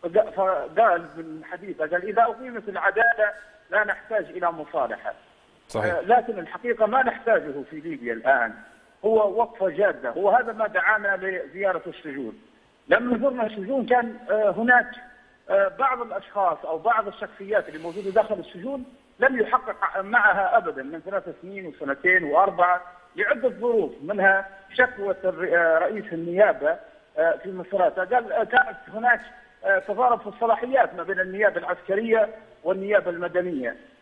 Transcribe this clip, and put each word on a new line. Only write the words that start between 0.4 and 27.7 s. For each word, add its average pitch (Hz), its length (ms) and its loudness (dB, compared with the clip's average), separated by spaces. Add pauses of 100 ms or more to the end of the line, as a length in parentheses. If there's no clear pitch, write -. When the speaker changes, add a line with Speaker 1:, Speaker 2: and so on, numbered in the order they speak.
Speaker 1:
من 160 240 -12 (100)
حديثه، 175 360 -8
قال: 175 200 -2
"إذا 214 140 2
أقيمت 233 480 -2
العدالة 208 640 2 (360)
لا 208 140 2
نحتاج 202 420 -4
إلى 175 260 -2
مصالحة". 143 640 -6 (540)
Speaker 2:
صحيح. 110 260 -2
Speaker 1:
آه، 170 80 -2
لكن 226 380 2
الحقيقة 220 460 -2
ما 254 180 2
نحتاجه 190 500 0 (160)
في 156 100 -12
ليبيا 135 340 -6
الآن 117 400 2 (520)
هو 214 360 2
وقفة 190 280 0
جادة، 156 420 0
وهذا 220 420 2
ما 214 140 -2
دعانا 202 540 0
لزيارة 185 680 -4
السجون. 139 520 -10 (480)
لما 240 300 2
زرنا 247 280 0
السجون 214 400 -4
كان، 240 300 2 (140)
آه، 208 220 2
هناك 233 400 4 (580)
آه، 196 300 2
بعض 254 220 0
الأشخاص 190 640 -2
أو 160 120 -4
بعض 214 300 2
الشخصيات 196 600 -4
اللي 156 100 -14
موجودة 185 320 -6
داخل 208 280 2
السجون 247 440 -10 (360)
لم 254 200 4
يحقق 196 640 -2
معها 202 560 4
أبدًا 147 260 -2
من 156 160 -10
ثلاث 190 240 -6 (180)
سنين 190 240 -12
وسنتين 165 580 0
وأربعة 180 580 4 (340)
لعدة 226 340 0
ظروف، 214 420 0 (100)
منها 196 480 2 (240)
شكوى 202 500 0
الر-، 170 340 0
آه، 165 200 4
رئيس 190 360 -2
النيابة، 170 640 2 (400)
آه، 165 260 2
في 190 80 -10
مصراتة. 185 540 0